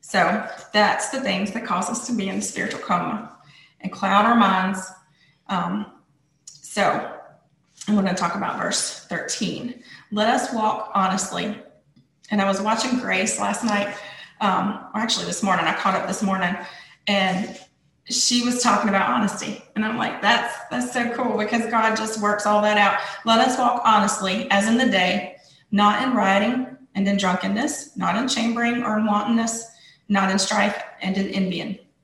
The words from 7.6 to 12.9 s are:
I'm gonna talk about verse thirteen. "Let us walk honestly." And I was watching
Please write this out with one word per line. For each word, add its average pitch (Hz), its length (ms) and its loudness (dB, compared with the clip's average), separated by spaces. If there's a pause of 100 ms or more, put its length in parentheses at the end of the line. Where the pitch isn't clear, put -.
I'm 214 80 4
gonna 190 200 2
talk 180 200 -2
about 196 220 -4
verse - 480 -4
thirteen. - 760 -6 (280)
"Let 214 180 0
us 262 220 0
walk 214 440 -2
honestly." 190 680 -2 (680)
And 202 100 2
I 196 60 2
was 196 120 0
watching 233 400 0